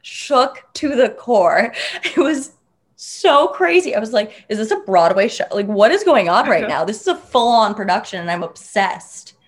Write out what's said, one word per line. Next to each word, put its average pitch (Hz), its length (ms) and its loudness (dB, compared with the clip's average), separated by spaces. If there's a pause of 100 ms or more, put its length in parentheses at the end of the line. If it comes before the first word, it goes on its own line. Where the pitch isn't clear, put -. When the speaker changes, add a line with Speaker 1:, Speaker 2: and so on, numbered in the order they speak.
Speaker 1:
shook - 600 -2 (120)
to 285 200 -4
the 240 140 4
core. 214 640 0 (160)
<laughs> - 140 -10
It - 160 -6
was 294 320 -2 (460)
so 302 500 2
crazy. 339 480 0
I 208 40 -2
was 220 140 -6
like, 214 340 -4
"Is 214 120 -4
this 220 100 -4
a 403 160 0
Broadway 185 420 4
show? - 240 -6
Like, 202 140 -4
what 208 260 4
is 403 120 0
going 226 260 4
on 220 180 2
right 175 220 0
Speaker 2:
<laughs> 151 60 -4
Speaker 1:
now? 156 100 -2
This 214 160 -6
is - 60 -8
a 359 80 0
full-on 233 580 2
production 196 480 -4
and 170 80 -6
I'm 175 140 -4
obsessed." - 920 -6 (140)